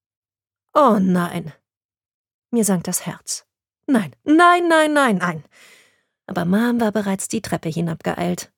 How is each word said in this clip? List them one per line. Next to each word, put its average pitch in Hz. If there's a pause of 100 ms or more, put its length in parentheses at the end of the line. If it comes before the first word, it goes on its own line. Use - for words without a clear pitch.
(720)
„Oh 254
nein.“ 175 (1000)
Mir 233
sank 190
das -
Herz. - (420)
„Nein, 220 (100)
nein, 349
nein, 311
nein, 254
nein.“ 170 (800)
Aber 175
Mom 233
war 214
bereits 196
die 226
Treppe -
hinabgeeilt. 165